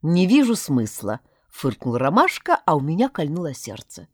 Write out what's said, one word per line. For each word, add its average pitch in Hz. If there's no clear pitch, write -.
«Не 175
вижу 240
смысла», 113
фыркнул 123
Ромашка, 226
а 160
у 143
меня 165
кольнуло 160
сердце. -